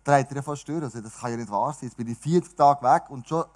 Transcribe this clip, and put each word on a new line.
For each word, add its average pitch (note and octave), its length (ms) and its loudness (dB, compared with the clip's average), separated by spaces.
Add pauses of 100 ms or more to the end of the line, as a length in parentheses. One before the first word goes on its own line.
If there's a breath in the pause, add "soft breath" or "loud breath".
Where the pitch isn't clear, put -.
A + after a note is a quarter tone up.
dreht C#3 280 2
er C#3 60 -8
ja C#3+ 40 -4
fast D3 260 -10
durch. D#3 140 -6
Also, A#2+ 200 -8
das A2 180 -16
kann B2 120 -6
ja A#2 60 -4
nicht A2 140 -8
wahr A2 220 0
sein. B2+ 160 -12
Jetzt - 80 -14
bin A#2 100 -8
ich A#2 100 -8
vierzig E3+ 380 -2
Tage C#3+ 260 4
weg C#3+ 280 2
und C3+ 180 -14
schon, D#3+ 180 -4 (100)